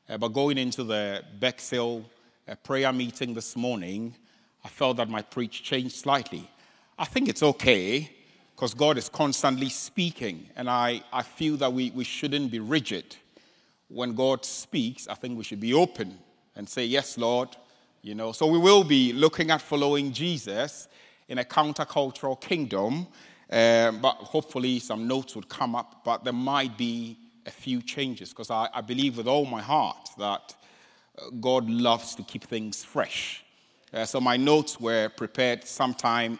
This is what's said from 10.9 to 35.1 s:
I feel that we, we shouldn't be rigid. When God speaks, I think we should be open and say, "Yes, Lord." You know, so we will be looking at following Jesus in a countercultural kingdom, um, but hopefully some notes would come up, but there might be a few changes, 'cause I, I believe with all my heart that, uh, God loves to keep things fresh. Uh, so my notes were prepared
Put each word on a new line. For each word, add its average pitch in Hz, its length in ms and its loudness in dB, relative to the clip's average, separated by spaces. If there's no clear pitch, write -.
I 123 120 -2
feel 151 340 -2
that 131 160 0
we, 127 160 -2
we 127 140 -6
shouldn't 143 480 -4
be 117 80 -6
rigid. 113 560 -4
When 123 260 -6
God 131 320 0
speaks, - 600 -4
I 104 80 -8
think 123 200 -10
we 113 80 -8
should 104 160 -10
be 117 140 0
open 117 460 2
and 101 140 -14
say, 127 160 -4
"Yes, 131 320 -2
Lord." 123 320 0
You 104 100 -12
know, 113 180 -6
so 160 140 0
we 165 140 6
will 196 240 10
be 135 280 6
looking 156 380 2
at 160 100 4
following 143 540 0
Jesus 135 720 -4
in 127 120 -6
a 123 40 -2
countercultural 143 960 -2
kingdom, 131 680 -2
um, 117 500 6
but 127 180 4
hopefully 127 600 -2
some 113 300 -6
notes 131 280 -4
would 107 140 -12
come 120 260 -4
up, - 300 -8
but 117 180 -2
there 127 80 -2
might 131 460 -2
be 117 400 -6
a - 40 -14
few 123 300 -4
changes, 131 520 -8
'cause 113 180 -10
I, 113 200 0
I 127 100 -6
believe 123 360 -2
with 113 100 -4
all 143 180 4
my 117 180 -8
heart 123 560 -2
that, 101 360 -4
uh, - 140 -16
God 127 260 2
loves 117 480 2
to 107 80 -12
keep - 200 -12
things 107 400 -8
fresh. - 560 -4
Uh, 113 80 -2
so 127 160 -2
my 123 160 4
notes 147 440 4
were 113 300 2
prepared 120 580 -2